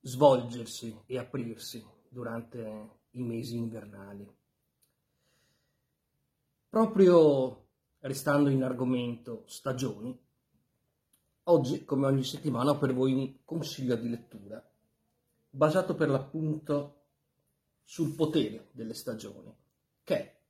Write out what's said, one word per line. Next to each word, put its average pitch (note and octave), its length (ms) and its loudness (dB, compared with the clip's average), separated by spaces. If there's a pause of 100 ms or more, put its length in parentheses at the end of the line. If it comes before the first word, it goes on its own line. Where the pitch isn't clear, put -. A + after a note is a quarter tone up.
svolgersi A#2+ 1040 2
e B2+ 120 -6
aprirsi A#2 680 -10 (240)
durante A2+ 920 -10 (100)
i B2+ 120 -12
mesi A#2 340 -8
invernali. G2+ 800 -12 (2250)
Proprio E3+ 960 6 (340)
restando C#3+ 480 2
in C3+ 140 4
argomento B2 840 -4
stagioni, B2 720 -8 (1300)
oggi, D3 400 2
come C3+ 220 0
ogni C3+ 180 2
settimana, C3 480 -2
ho C#3+ 60 0
per C3 160 0
voi C3 180 2
un C3+ 320 -4
consiglio C3 520 -4
di A#2 120 -6
lettura, A2 540 -12 (880)
basato D#3 440 2
per D3+ 140 0
l'appunto D3+ 840 -2 (880)
sul C#3+ 320 -4
potere C3 580 -2
delle A2+ 220 -10
stagioni, G#2+ 600 -12 (480)
che - 140 -2
è - 200 -8 (140)